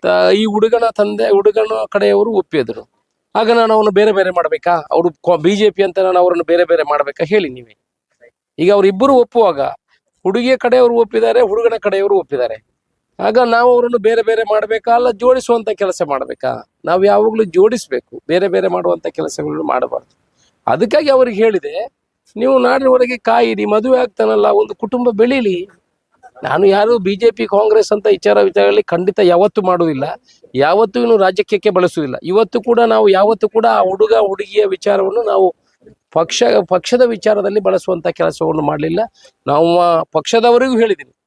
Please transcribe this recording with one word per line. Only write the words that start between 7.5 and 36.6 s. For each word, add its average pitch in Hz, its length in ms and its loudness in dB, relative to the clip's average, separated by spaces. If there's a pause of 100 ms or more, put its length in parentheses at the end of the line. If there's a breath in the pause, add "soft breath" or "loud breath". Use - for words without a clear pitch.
ಈಗ 175 120 2
ಅವರಿಬ್ಬರು 202 420 2
ಒಪ್ಪುವಾಗ 226 480 2 (640)
ಹುಡುಗಿಯ 240 340 0
ಕಡೆಯವರು 240 380 2
ಒಪ್ಪಿದ್ದಾರೆ, 226 460 0
ಹುಡುಗನ 226 400 0
ಕಡೆಯವರು 196 360 0
ಒಪ್ಪಿದ್ದಾರೆ, 123 480 -4 (540)
ಆಗ 214 200 0
ನಾವು 240 340 2
ಅವರನ್ನು 240 240 0
ಬೇರೆ 226 240 0
ಬೇರೆ 220 220 0
ಮಾಡ್ಬೇಕಾ? 214 480 -2
ಅಲ್ಲ 240 200 2
ಜೋಡಿಸುವಂತ 233 580 0
ಕೆಲಸ 190 380 -4
ಮಾಡ್ಬೇಕಾ? 131 460 -6 (320)
ನಾವು 180 180 0
ಯಾವಾಗ್ಲೂ 214 400 2
ಜೋಡಿಸ್ಬೇಕು, 185 840 -2
ಬೇರೆ 180 200 0
ಬೇರೆ 190 200 -2
ಮಾಡುವಂತ 175 400 -4
ಕೆಲಸಗಳನ್ನು 151 560 -8
ಮಾಡಬಾರ್ದು. 127 540 -6 (500)
ಅದಕ್ಕಾಗಿ 220 420 0
ಅವ್ರಿಗೆ 247 340 2
ಹೇಳಿದೆ, 190 420 -2 (520)
"ನೀವು 262 220 0
ನಾಡಿನವರೆಗೆ 254 580 0
ಕಾಯಿರಿ, 226 480 0
ಮದುವೆ 220 340 0
ಆಗ್ತಾನಲ್ಲ, 220 460 0
ಒಂದು 208 300 0
ಕುಟುಂಬ 247 340 -2
ಬೆಳೀಲಿ." 214 580 -2 (760)
ನಾನು 160 220 0
ಯಾರು 208 340 2
ಬಿ 196 160 -4
ಜೆ 226 160 0
ಪಿ, 226 140 -6
ಕಾಂಗ್ರೆಸ್ 214 460 2
ಅಂತ 214 160 -2
ವಿಚಾರ, 208 340 2
ವಿಚಾರಗಳಲ್ಲಿ 202 420 2
ಖಂಡಿತ 185 400 -2
ಯಾವತ್ತೂ 180 380 2
ಮಾಡುವುದಿಲ್ಲ, 170 420 -2 (520 soft breath)
ಯಾವತ್ತೂ 190 440 0
ಇನ್ನು 233 180 2
ರಾಜಕೀಯಕ್ಕೆ 196 520 0
ಬಳಸುವುದಿಲ್ಲ. 175 540 -2
ಇವತ್ತು 208 380 -2
ಕೂಡ 233 180 0
ನಾವು 220 300 4
ಯಾವತ್ತೂ 208 400 2
ಕೂಡ 226 160 0
ಆ 220 140 2
ಹುಡುಗ 196 340 0
ಹುಡುಗಿಯ 208 520 0
ವಿಚಾರವನ್ನು 196 560 -2
ನಾವು 196 340 0 (580)
ಪಕ್ಷ, 165 300 -2 (240)